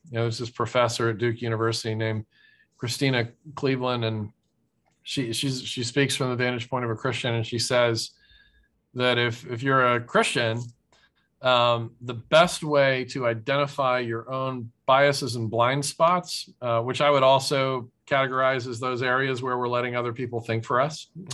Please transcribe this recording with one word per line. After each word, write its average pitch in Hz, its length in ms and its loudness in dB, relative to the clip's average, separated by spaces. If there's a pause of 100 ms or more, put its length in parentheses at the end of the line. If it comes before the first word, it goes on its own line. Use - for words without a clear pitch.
(100)
you 120 40 -12
know, 113 80 -2
there's 113 160 -2
this 117 120 -8
professor 120 600 0
at 107 80 -6
Duke 117 240 -2
University 113 520 -2
named 110 300 -4 (540)
Christina 123 500 0 (260)
Cleveland, 127 500 -2
and 110 260 -4 (720)
she, 120 320 -4
she's, 131 280 -4
she - 220 -8
speaks 135 320 0
from 131 140 -2
the 123 60 -2
vantage 123 340 -2
point 123 140 -4
of 117 60 -2
a 113 60 -4
Christian, 120 380 -4
and 113 120 -2
she 120 120 -6
says 120 520 0 (840)
that 123 240 2
if, 120 280 -2
if 120 160 -8
you're 131 320 4
a 120 60 0
Christian, 120 580 0 (840)
um, 120 580 2
the 120 140 -8
best 160 500 4
way 139 460 2
to 131 160 -4
identify 131 720 0
your 117 340 -6
own 131 400 -6 (140)
biases 139 500 4
and 113 140 -4
blind 127 340 2
spots, 175 640 0 (140)
uh, 117 180 0
which 123 220 -2
I 147 80 6
would 139 120 6
also 131 680 4 (160)
categorize 131 600 0
as 120 140 -8
those 127 220 -2
areas 131 400 0
where 127 160 -2
we're 123 100 -2
letting 123 280 -2
other 120 180 -2
people 117 260 -6
think 113 240 -2
for 123 160 2
us. 156 280 -4 (260)